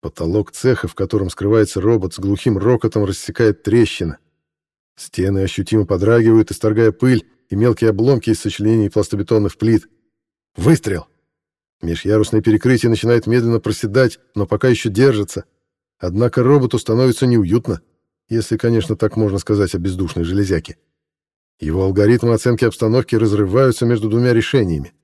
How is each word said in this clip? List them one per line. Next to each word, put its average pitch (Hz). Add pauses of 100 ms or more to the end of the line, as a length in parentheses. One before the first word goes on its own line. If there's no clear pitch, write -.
Потолок 87
цеха, -
в -
котором 95
скрывается 101
робот, 95
с -
глухим 98
рокотом 110
рассекает 104
трещина. 101 (800)
Стены 98
ощутимо 98
подрагивают, 113
исторгая 110
пыль 127 (220)
и -
мелкие 113
обломки 113
из 107
сочленений 107
пластобетонных 104
плит. 110 (680)
Выстрел! 98 (760)
Межярусное 104
перекрытие 117
начинает 113
медленно 117
проседать, 110 (160)
но 104
пока 107
ещё 117
держится. 107 (520)
Однако 113
роботу 127
становится 120
неуютно, 113 (460)
если, 113
конечно, 113
так 107
можно 104
сказать 101
о 90
бездушной 90
железяке. 92 (840)
Его 80
алгоритмы 110
оценки 120
обстановки 117
разрываются 107
между 113
двумя 120
решениями. 98 (100)